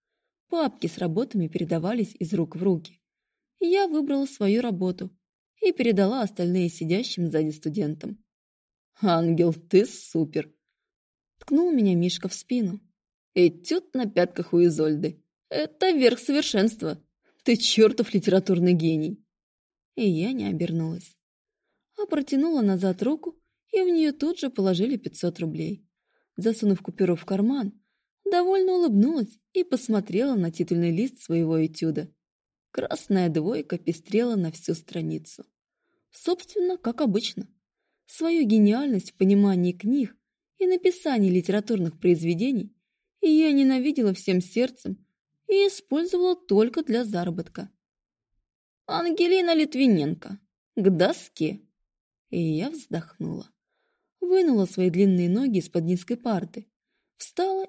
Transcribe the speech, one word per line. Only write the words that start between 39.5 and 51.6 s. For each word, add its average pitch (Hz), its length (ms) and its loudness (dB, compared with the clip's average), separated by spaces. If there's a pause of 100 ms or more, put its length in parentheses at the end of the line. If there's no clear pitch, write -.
книг 220 440 -4 (420)
и 370 80 0
написании 339 640 2
литературных 185 680 0
произведений 175 760 0 (460)
я 311 320 4
ненавидела 262 640 2
всем 180 260 0
сердцем 214 640 -4 (440)
и 403 180 4
использовала 359 720 -2
только 233 460 0
для 233 220 -2
заработка. 180 640 -6 (1160)
«Ангелина 349 680 2
Литвиненко, 226 840 2 (380)
к 196 140 2
доске!» 180 720 -2 (720)